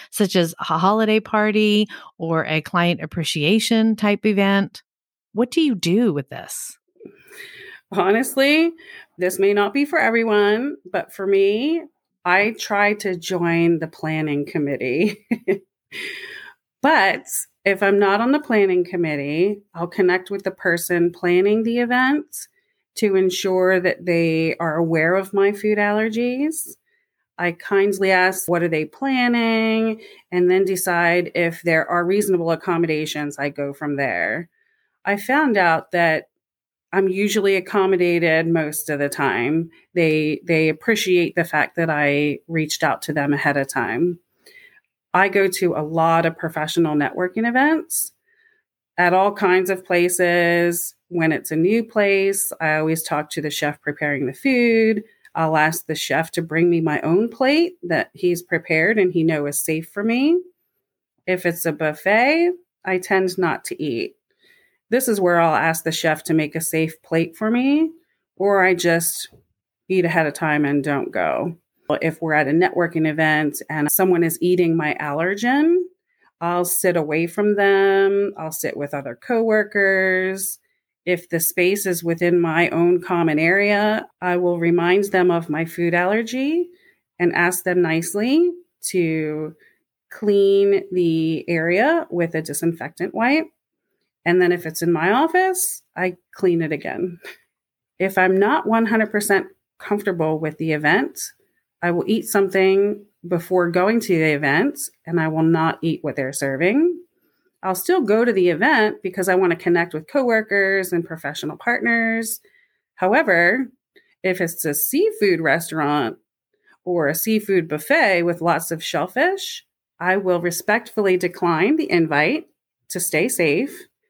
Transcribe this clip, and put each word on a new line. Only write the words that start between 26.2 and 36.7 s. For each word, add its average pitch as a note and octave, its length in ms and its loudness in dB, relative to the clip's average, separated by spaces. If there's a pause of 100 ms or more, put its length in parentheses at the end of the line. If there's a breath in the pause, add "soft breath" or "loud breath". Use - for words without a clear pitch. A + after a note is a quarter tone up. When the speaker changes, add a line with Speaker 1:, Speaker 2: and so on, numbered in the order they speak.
Speaker 2:
I F3 160 -2
kindly G3 580 0
ask, F#3 380 2
"What F3 140 0
are F3 60 0
they D#3 160 -2
planning?" A3+ 1160 0 (300 loud breath)
and F3+ 200 2
then F#3 140 4
decide F3 680 0
if E3+ 280 -2
there D#3+ 280 2
are F3 160 0
reasonable F#3 460 0
accommodations. D#3 840 -2
I C#3+ 100 -2
go C#3+ 260 -8
from C#3+ 220 -6
there. A#2 520 -2 (560)
I G3+ 120 -2
found B3+ 400 0
out E3+ 360 2
that E3 360 0 (640)